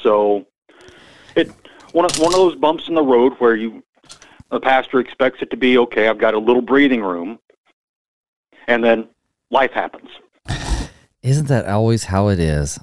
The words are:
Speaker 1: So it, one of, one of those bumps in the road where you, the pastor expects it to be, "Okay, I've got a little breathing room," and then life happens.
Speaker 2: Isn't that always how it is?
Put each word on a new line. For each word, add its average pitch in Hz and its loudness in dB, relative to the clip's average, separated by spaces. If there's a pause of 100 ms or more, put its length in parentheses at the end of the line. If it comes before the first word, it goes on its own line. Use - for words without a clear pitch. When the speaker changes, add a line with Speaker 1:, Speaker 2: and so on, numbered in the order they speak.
Speaker 1:
So 104 0 (880)
it, 160 0 (420)
one 170 2
of, 170 -4
one 165 2
of 185 2
those 180 4
bumps 151 -2
in 170 -4
the 160 2
road 131 2
where 117 2
you, 113 -6 (680)
the 123 -4
pastor 131 0
expects - -2
it - -8
to 120 -8
be, 127 2
"Okay, 113 2
I've 110 0
got 110 0
a 107 -2
little 120 2
breathing 127 2
room," 90 -8 (1300)
and 120 0
then 113 2 (420)
life 131 0
happens. - -8 (1120)
Speaker 2:
Isn't 135 -2
that 127 0
always 110 0
how 98 0
it 98 0
is? 76 -2